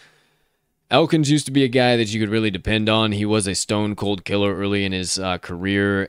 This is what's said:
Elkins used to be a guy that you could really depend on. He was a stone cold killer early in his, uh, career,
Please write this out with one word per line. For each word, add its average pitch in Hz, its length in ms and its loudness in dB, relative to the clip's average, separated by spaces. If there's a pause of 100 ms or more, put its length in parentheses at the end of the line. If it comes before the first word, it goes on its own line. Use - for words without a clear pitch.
(920)
Elkins 151 400 2
used 147 160 2
to 139 40 -8
be 135 120 2
a 131 40 4
guy 123 300 2
that 110 160 0
you 110 60 -2
could 107 100 0
really 110 220 0
depend 107 360 -2
on. 110 260 2
He 104 120 -2
was 104 220 0
a 92 80 -2
stone 104 400 -2
cold 98 300 -4
killer 101 300 0
early 101 300 0
in 95 60 -2
his, 92 260 -4
uh, 92 220 -4
career, 98 680 0